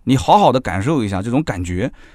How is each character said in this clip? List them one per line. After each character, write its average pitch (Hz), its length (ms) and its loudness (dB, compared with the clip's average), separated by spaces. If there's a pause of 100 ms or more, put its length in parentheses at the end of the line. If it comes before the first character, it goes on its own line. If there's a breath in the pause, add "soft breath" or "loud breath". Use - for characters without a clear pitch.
你 127 140 2
好 180 200 4
好 165 140 4
的 127 80 0
感 95 220 -4
受 139 200 0
一 104 60 -2
下 98 140 -4
这 117 80 -6
种 139 120 0
感 90 220 -6
觉。 90 260 -4 (240 soft breath)